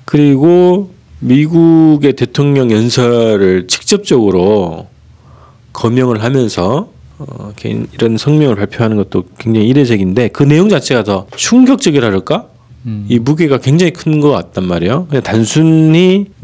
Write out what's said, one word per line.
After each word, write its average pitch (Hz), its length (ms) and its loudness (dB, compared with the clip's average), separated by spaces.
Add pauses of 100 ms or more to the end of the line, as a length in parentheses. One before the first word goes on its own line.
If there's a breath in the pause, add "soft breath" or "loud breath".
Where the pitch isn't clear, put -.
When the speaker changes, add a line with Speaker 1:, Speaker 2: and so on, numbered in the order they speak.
Speaker 1:
그리고 175 880 2 (280)
미국의 156 920 2
대통령 139 560 0
연설을 110 960 0
직접적으로 98 1200 0 (840 soft breath)
거명을 120 500 -2
하면서, 123 640 -2 (300)
어, 104 380 -16
개인 113 380 -8
이런 113 240 -2
성명을 147 380 0
발표하는 107 420 -4
것도 95 260 -4 (140)
굉장히 113 300 0
이례적인데 120 600 0
그 - 140 -4
내용 151 260 2
자체가 131 360 -2
더 95 220 -4 (100)
충격적이라 208 720 2
그럴까? 104 400 -4 (380)
Speaker 2:
음. 107 220 -10
Speaker 1:
이 120 100 2
무게가 143 400 0
굉장히 160 340 0
큰 151 280 -4
것 147 100 2
같단 95 340 -4
말이에요. 98 440 -2
그냥 139 140 -2
단순히, 160 1040 2 (180)